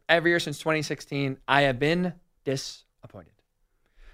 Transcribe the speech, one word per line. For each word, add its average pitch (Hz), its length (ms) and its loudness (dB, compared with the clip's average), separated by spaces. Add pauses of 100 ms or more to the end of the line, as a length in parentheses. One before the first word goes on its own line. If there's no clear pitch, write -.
every 170 240 4
year 170 80 2
since 151 180 -8
twenty 156 240 0
sixteen, 139 640 -6
I 139 160 4
have 135 160 2
been 170 360 0 (300)
disappointed. - 880 -10 (800)